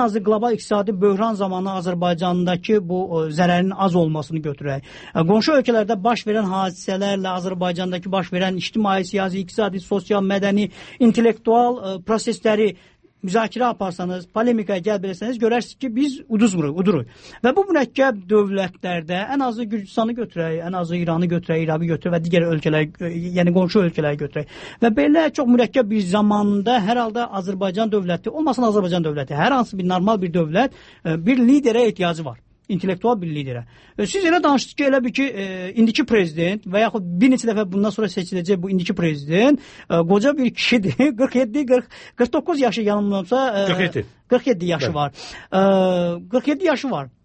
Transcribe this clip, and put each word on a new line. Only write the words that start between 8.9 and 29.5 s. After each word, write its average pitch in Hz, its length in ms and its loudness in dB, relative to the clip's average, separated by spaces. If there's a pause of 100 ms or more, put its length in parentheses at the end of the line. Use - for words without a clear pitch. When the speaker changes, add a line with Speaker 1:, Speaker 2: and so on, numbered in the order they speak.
Speaker 1:
siyasi, 190 340 -4
iqtisadi, 190 380 -2
sosial, 196 420 -2
mədəni, 196 480 0 (320)
intellektual, 233 800 4
ə, 190 240 -8
prosesləri 214 680 0 (500)
müzakirə 220 480 0
aparsanız, 180 540 -6 (100)
polemikaya 214 480 0
gəl 208 160 0
bilsəniz, 196 400 -6
görərsiniz 226 400 0
ki, 262 160 -6
biz 269 220 0 (100)
uduzmuruq, 185 560 2
uduruq. 147 300 0 (320)
Və 247 100 4
bu 392 140 4
mürəkkəb 269 580 2
dövlətlərdə 185 960 -2 (160)
ən 269 100 0
azı 233 240 -6
Gürcüstanı 226 480 -4
götürək, 165 480 -4
ən 180 140 -6
azı 175 180 -4
İranı 170 320 0
götürək, 170 320 -2
İraqı 160 300 -2
götürək 170 240 -2
və 165 100 -2
digər 170 240 2
ölkələri, 156 640 -2 (240)
yəni 175 160 2
qonşu 185 320 2
ölkələri 147 400 -2
götürək. - 340 -10 (220)
Və 233 160 4
belə 294 320 4
çox 285 240 -2
mürəkkəb 240 400 2
bir 214 160 2
zamanda 208 720 2
hər 233 240 0
halda 233 320 -4
Azərbaycan 196 560 -2
dövləti, 185 400 -2
olmasın 254 380 0
Azərbaycan 180 340 0
dövləti, 147 320 -4
hər 226 160 2